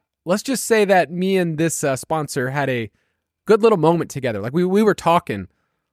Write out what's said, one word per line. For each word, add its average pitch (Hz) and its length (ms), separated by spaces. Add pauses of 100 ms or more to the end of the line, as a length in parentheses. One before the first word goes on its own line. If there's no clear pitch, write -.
(260)
let's 190 180
just 262 220
say 214 200
that 175 260
me 185 260
and 165 200
this, 160 260
uh, 135 120
sponsor 135 540
had 135 200
a 117 200 (560)
good 208 160
little 220 160
moment 160 320
together. 120 300
Like, 117 140
we, 180 100
we 190 180
were 208 120
talking 143 560 (440)